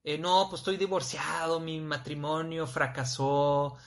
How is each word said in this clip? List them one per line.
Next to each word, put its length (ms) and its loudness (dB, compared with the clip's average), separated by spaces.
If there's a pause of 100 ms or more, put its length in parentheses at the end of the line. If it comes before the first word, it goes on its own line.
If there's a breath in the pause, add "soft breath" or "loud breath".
Eh, 160 -2
"No, 320 4
pues 120 -8
estoy 160 0
divorciado, 800 0
mi 220 -4
matrimonio 840 -2
fracasó, 1080 2 (120)